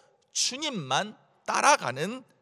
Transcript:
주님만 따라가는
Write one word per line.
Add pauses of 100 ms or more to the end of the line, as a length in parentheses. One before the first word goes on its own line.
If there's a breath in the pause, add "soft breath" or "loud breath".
(320 soft breath)
주님만 (300)
따라가는 (180)